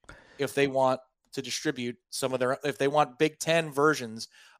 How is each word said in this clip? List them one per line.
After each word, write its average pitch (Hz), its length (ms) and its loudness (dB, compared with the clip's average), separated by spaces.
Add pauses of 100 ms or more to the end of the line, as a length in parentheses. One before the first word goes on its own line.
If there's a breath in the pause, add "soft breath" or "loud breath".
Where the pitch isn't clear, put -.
(380 loud breath)
if 135 160 -4
they 139 140 4
want 131 340 0 (320)
to 139 80 -6
distribute 123 560 -6 (120)
some 131 240 -4
of 127 60 -2
their, 127 240 0
if 143 140 -2
they 139 100 2
want 139 320 2
Big 156 200 2
Ten 160 320 0
versions 131 560 0 (320 soft breath)